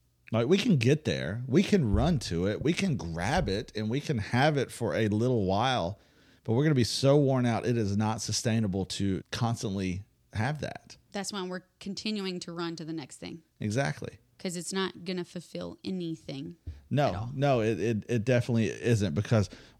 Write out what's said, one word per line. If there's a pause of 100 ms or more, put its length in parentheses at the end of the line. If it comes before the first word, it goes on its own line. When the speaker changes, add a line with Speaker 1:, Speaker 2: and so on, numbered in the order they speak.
(300)
Speaker 1:
Like,
we
can
get
there,
we
can
run
to
it,
we
can
grab
it,
and
we
can
have
it
for
a
little
while, (460)
but
we're
gonna
be
so
worn
out,
it
is
not
sustainable
to
constantly (280)
have
that. (160)
Speaker 2:
That's
why
we're (160)
continuing
to
run
to
the
next
thing. (180)
Speaker 1:
Exactly. (240)
Speaker 2:
'Cause
it's
not
gonna
fulfill
anything (340)
Speaker 1:
No,
Speaker 2:
at
all.
Speaker 1:
no,
it,
it,
it
definitely
isn't,
because (300)